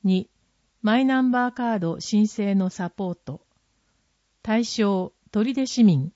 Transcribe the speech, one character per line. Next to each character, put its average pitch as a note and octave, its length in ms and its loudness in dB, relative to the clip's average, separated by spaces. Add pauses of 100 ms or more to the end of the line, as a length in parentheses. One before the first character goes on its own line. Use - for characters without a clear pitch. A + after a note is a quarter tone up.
二、 F#3 260 0 (520)
マ A3 200 2
イ C4+ 40 2
ナ C4 160 2
ン B3+ 100 2
バ B3 220 0
ー - 20 -20
カ A#3 200 -4
ー G#3 40 -2
ド E3 220 -4
申 G#3+ 260 2
請 G3+ 300 -2
の F#3 140 0
サ F3 200 -8
ポ F#3 220 -6
ー - 20 -8
ト。 - 320 -14 (960)
対 A3+ 220 0
象、 G3+ 480 -2 (180)
取 A3+ 240 -2
手 C4 120 -2
市 A#3+ 180 2
民。 D#3 320 4